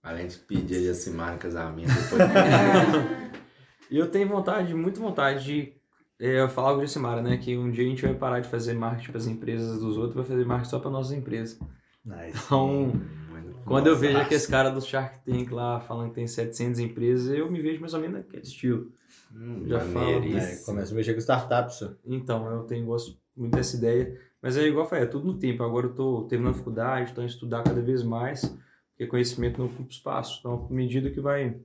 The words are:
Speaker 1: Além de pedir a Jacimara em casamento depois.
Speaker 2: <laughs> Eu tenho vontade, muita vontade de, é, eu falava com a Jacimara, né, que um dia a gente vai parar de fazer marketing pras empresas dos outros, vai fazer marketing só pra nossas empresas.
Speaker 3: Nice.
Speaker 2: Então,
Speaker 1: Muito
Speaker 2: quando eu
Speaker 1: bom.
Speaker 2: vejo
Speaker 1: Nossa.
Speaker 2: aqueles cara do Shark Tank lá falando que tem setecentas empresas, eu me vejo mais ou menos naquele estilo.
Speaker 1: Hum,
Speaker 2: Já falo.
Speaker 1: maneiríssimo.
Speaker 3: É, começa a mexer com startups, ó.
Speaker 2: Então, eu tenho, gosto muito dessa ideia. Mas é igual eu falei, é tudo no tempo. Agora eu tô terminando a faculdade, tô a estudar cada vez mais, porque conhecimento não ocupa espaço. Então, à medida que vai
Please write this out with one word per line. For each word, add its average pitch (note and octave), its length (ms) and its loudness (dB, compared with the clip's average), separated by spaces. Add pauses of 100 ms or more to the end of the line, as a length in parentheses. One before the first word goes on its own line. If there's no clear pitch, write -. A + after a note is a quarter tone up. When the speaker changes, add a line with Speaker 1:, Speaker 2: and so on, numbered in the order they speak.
Speaker 1:
Além E2+ 260 -8
de - 100 -12
pedir F2+ 400 -2
a F2+ 160 2
Jacimara E2+ 420 -6
em F2 40 -10
casamento E2 480 -6
depois. F#3 340 4
Speaker 2:
<laughs> - 1700 4
Eu D#3+ 200 2
tenho G3 180 4
vontade, F3+ 460 0
muita F3+ 260 0
vontade C#3 460 0
de, D3 280 -2 (460)
é, C3 220 4
eu C3 80 4
falava C3+ 260 2
com C#3 60 2
a E3 40 0
Jacimara, A#2+ 360 -2
né, B2 160 2
que B2 180 -2
um B2 140 0
dia A#2+ 160 2
a - 20 2
gente C3 140 -2
vai C3 140 2
parar B2 240 0
de A#2+ 100 -4
fazer A#2 240 -2
marketing A#2 380 -4
pras A2+ 160 -4
empresas A2+ 520 -4
dos G#2+ 180 -2
outros, A#2+ 180 -2
vai B2+ 100 -2
fazer B2 200 2
marketing B2 260 0
só B2 80 -2
pra C#3 100 -4
nossas C3+ 220 -2
empresas. A2+ 480 -6 (440)
Speaker 3:
Nice. E2+ 280 -12 (140)
Speaker 2:
Então, C3+ 460 2 (400)
Speaker 1:
Muito - 340 -14
Speaker 2:
quando C#3 220 4
eu D#3+ 60 10
Speaker 1:
bom. C3 80 4
Speaker 2:
vejo C#3+ 120 4
Speaker 1:
Nossa. C#3+ 120 4
Speaker 2:
aqueles D3+ 220 2
cara C3+ 240 4
do C3+ 100 -4
Shark C3 420 -4
Tank B2 280 -2
lá A#2+ 280 -2
falando A#2 300 -6
que A#2 60 -12
tem A#2+ 120 -4
setecentas A#2 520 -2
empresas, B2 580 2
eu E3+ 140 -2
me E3+ 100 -2
vejo D#3 200 -2
mais E3 120 -8
ou D#3+ 60 -2
menos F3 180 -6
naquele - 240 -14
estilo. - 500 -2 (400)
Speaker 1:
Hum, A2+ 360 -10
Speaker 2:
Já A#2 120 0
falo. F2+ 140 -4
Speaker 1:
maneiríssimo. G2+ 680 0
Speaker 3:
É, - 40 -16
começa G2+ 260 -4
a A2 40 -4
mexer A2+ 180 0
com A2 60 0
startups, A#2+ 640 0
ó. F#2 80 -10 (120)
Speaker 2:
Então, A#2+ 480 -4
eu A2+ 120 -4
tenho, A#2 240 -4
gosto A#2 280 -4 (220)
muito A#2+ 180 0
dessa B2+ 220 0
ideia. A#2+ 420 0 (220)
Mas B2+ 160 -2
é D3 100 4
igual D3+ 180 2
eu - 40 -12
falei, D3+ 140 2
é A#2 40 2
tudo D3 200 -4
no F#3 100 -2
tempo. A#2+ 260 -2
Agora A#2+ 220 0
eu A#2+ 80 -4
tô B2+ 300 0
terminando B2 320 0
a - 20 -8
faculdade, A#2+ 560 -4
tô A#2+ 80 -6
a A#2+ 40 -4
estudar A#2 380 -6
cada B2 180 2
vez B2 200 0
mais, A#2 400 -4 (480)
porque - 160 -8
conhecimento A#2+ 540 0
não B2+ 80 -2
ocupa B2+ 240 -10
espaço. - 480 -6
Então, A#2+ 300 -6
à B2+ 40 -4
medida C3 380 0
que C#3 100 -6
vai C#3 440 0